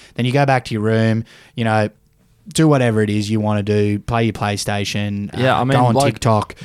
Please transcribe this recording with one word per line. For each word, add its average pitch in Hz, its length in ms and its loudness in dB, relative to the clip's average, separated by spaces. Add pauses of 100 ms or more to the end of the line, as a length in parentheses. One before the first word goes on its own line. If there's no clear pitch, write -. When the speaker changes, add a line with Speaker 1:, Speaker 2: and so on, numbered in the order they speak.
(140)
Speaker 1:
then 120 120 -4
you 127 60 -2
go 143 140 2
back 131 200 0
to 120 80 -6
your 104 80 -4
room, 113 420 2 (300)
you 117 100 -4
know, 110 260 2 (640)
do 160 120 4
whatever 120 360 4
it 104 80 0
is 104 200 -2
you 110 100 0
wanna 107 220 0
do, 104 380 0
play 117 240 -2
your 107 80 0
PlayStation, 104 1040 -4
Speaker 2:
Yeah, 123 180 2
Speaker 1:
uh, - 40 0
Speaker 2:
I 120 40 0
mean, 135 140 2
Speaker 1:
go 123 60 4
on 117 100 2
Speaker 2:
like, 113 200 0
Speaker 1:
TikTok. 107 500 0